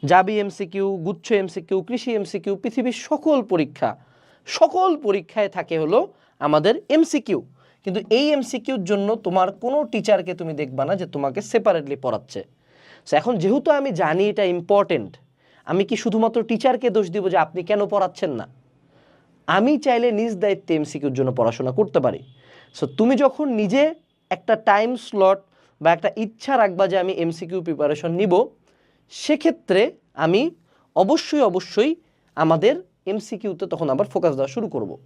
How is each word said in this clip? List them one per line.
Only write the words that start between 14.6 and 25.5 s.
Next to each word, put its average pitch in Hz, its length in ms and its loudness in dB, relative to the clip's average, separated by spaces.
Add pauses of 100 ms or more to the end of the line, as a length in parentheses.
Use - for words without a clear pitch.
আমি 190 180 2
কি - 140 -2
শুধুমাত্র 226 340 0 (120)
টিচারকে 240 380 2 (100)
দোষ 208 160 2
দিব 202 100 -2 (100)
যে 185 120 2
আপনি 175 240 -10
কেন 208 120 0 (120)
পড়াচ্ছেন 185 460 -2
না? 101 60 -10 (1120)
আমি 247 160 4 (120)
চাইলে 240 220 2 (120)
নিজ 226 140 -2 (100)
দায়িত্বে 196 360 0
এমসিকিউর 143 380 -4
জন্য 131 120 2 (100)
পড়াশোনা 120 400 0
করতে 196 260 2
পারি। 104 160 -2 (560)
So, - 60 -4 (140)
তুমি 233 160 4 (100)
যখন 277 220 0 (160)
নিজে 214 220 2 (520)
একটা 220 180 -2 (160)
টাইম 208 200 4 (180)
স্লট 190 320 2 (440)